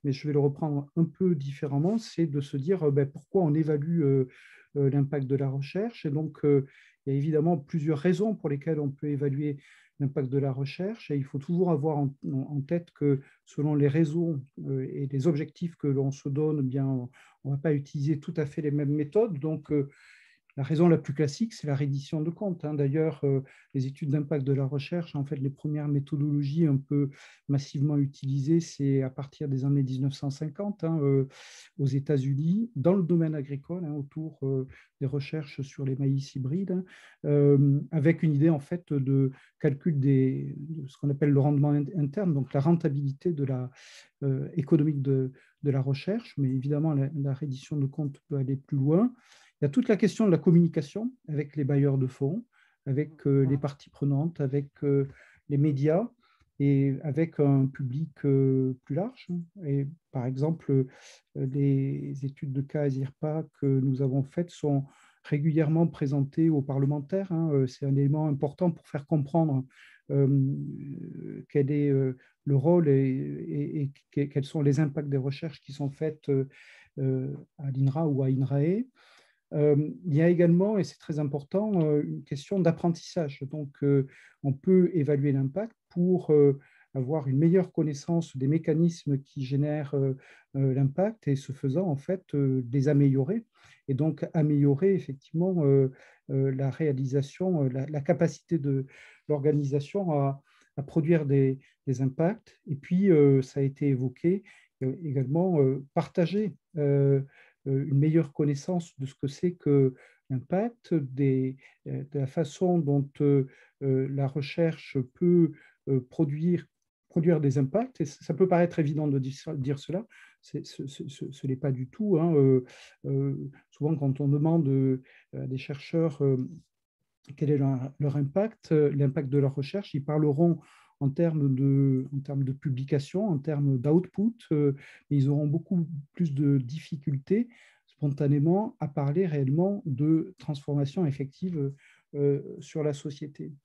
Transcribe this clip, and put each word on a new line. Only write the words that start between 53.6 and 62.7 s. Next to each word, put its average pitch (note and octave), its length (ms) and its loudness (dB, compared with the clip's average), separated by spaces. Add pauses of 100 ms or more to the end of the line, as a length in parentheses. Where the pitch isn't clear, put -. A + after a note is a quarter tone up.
prenantes, D3 500 -2
avec, C#3+ 280 -2 (120)
euh, C#3 260 2 (420)
les C#3+ 100 0
médias D3+ 500 2 (480)
et C#3 460 2
avec D#3+ 360 -2
un C#3 280 4
public, C3+ 420 -6 (160)
euh, C3+ 500 2 (100)
plus C#3 100 -6
large. G#3 320 -6 (360)
Et C#3 220 -2 (260)
par B2 140 -6
exemple, C#3 460 -4
euh, C3+ 140 4 (500)
les C#3 880 -2
études C#3 280 -8
de C#3 80 -4
cas C#3+ 280 -2